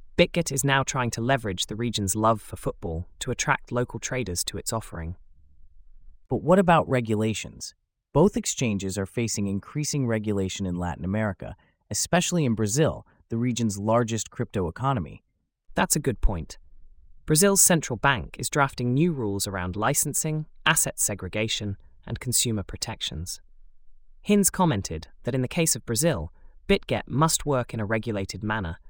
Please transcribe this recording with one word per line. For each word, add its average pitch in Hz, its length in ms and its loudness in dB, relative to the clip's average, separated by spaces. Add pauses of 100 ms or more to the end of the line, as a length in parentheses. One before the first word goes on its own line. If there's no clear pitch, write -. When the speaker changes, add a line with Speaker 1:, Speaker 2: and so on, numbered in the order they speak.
(180)
Speaker 1:
BitGet 175 340 2
is 139 140 -2
now 135 180 4
trying 123 280 -2
to 117 100 -6
leverage 113 460 0
the 110 100 -8
region's 107 400 -2
love 110 240 2
for - 160 -12
football 85 500 -6 (120)
to - 120 -4
attract - 400 -2
local 120 260 -2
traders 104 460 -4
to - 140 -8
its - 160 -6
offering. 87 420 -6 (1120)
Speaker 2:
But - 160 -2
what 180 160 6
about 165 300 6
regulations? 110 880 -2 (360)
Both 170 240 6
exchanges 101 600 -2
are 98 80 0
facing 107 420 -2
increasing 135 600 -2
regulation 104 580 0
in 90 100 -2
Latin 87 300 -4
America, 104 500 -2 (340)
especially 170 540 0
in 117 120 2
Brazil, 110 520 0 (220)
the 117 80 -2
region's 113 420 0
largest 113 520 0
crypto 101 360 -2
economy. 113 560 -4 (520)
Speaker 1:
That's 185 200 2
a 156 60 -2
good 131 180 -2
point. 85 380 2 (680)
Brazil's 190 360 4
central 143 360 2
bank 127 420 0
is 127 100 -4
drafting 135 440 0
new 165 200 4
rules 104 340 -2
around 90 280 -4
licensing, 147 720 -2 (180)
asset - 340 2
segregation, 104 800 -2 (280)
and - 140 -6
consumer 113 440 0
protections. - 800 -8 (840)
Hinz 202 240 6
commented 101 560 0 (160)
that 123 120 -2
in 127 60 2
the 123 60 0
case 165 280 2
of 110 100 -10
Brazil, 117 480 0 (340)
Bitget 156 400 2
must 156 380 2
work 131 280 0
in 117 60 -4
a 107 60 -2
regulated 107 580 -2
manner 104 360 -2 (100)